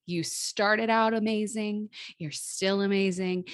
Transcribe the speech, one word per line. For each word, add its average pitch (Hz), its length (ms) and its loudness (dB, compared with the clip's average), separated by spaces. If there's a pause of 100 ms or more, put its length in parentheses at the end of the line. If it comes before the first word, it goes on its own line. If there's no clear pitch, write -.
You 170 180 -2
started 214 680 0
out 226 240 4
amazing. 214 760 0 (280)
You're 151 140 -6
still 196 500 0
amazing, 185 720 2